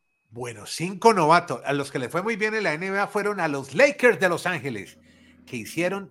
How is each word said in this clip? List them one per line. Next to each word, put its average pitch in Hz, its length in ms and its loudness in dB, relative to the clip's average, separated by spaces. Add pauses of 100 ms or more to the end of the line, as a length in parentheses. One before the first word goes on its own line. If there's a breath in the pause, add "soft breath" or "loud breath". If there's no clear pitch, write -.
(300)
Bueno, 113 360 -12
cinco 190 480 2
novatos. 165 520 4
A 139 80 -2
los 143 180 -4
que 147 80 -4
le 123 80 -4
fue 170 160 -4
muy 226 140 -4
bien 214 180 -2
en 214 80 -4
la 160 100 0
N 180 160 -6
B 196 80 -4
A 196 100 0
fueron 202 340 -4
a 160 80 0
los 139 260 -6
Lakers 240 460 4
de 185 80 4
Los 170 180 -2
Ángeles, 131 500 -6 (480 soft breath)
que 131 120 -10
hicieron 175 540 -4